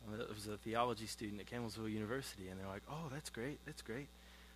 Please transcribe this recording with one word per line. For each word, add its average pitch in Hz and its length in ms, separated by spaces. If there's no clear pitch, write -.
Uh, 107 140
it - 60
was 107 180
a 104 100
theology 113 480
student 104 360
at 95 60
Campbellsville 110 440
University, 107 560
and 92 120
they're 95 80
like, 98 200
"Oh, 151 220
that's 143 200
great, 127 360
that's 151 160
great. 135 260